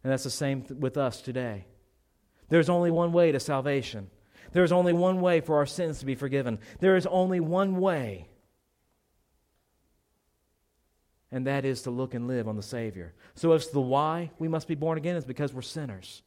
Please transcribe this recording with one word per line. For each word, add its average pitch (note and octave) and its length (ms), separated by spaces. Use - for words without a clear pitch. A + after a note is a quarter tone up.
And C3 60
that's C3 140
the C3 60
same C3+ 320
th-, C3+ 180
with C3 160
us C3 260
today. A#2+ 420
There's D#3+ 200
only F3 220
one E3+ 220
way E3+ 180
to C#3 80
salvation. C3 720
There's F3 220
only F3+ 200
one F#3 280
way F3+ 200
for D3+ 180
our C#3+ 80
sins D#3 340
to C3+ 60
be C3+ 100
forgiven. C3 420
There F#3+ 160
is F#3 100
only F#3 320
one F#3 380
way, C3+ 520
and B2+ 160
that C3+ 180
is C3 180
to B2+ 100
look B2+ 220
and A#2+ 120
live A#2+ 220
on G#2+ 80
the G2+ 80
Savior. F#2+ 500
So E3 160
as D#3+ 160
to - 60
the C#3+ 60
why D3+ 600
we D#3+ 80
must D#3+ 180
be E3 80
born D#3+ 240
again E3+ 160
is D#3+ 100
because B2+ 300
we're B2+ 80
sinners. A#2 640